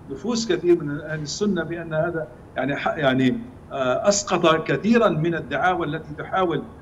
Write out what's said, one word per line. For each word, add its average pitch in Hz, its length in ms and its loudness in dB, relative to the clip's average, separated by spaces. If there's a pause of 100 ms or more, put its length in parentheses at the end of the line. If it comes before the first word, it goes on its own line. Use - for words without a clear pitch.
(120)
نفوس 202 400 -4
كثير 165 320 4
من 147 180 -6
أهل 156 200 -8
السنة 175 420 -2
بأن 165 300 -8
هذا 160 340 -2 (300)
يعني 139 180 -2
ح-، - 220 -4
يعني، 131 400 2 (340)
آه، 131 360 0
أسقط 175 600 2
كثيرًا 208 420 4
من 165 260 0
الدعاوى 156 520 0
التي 151 300 -6
تحاول 165 460 -2 (180)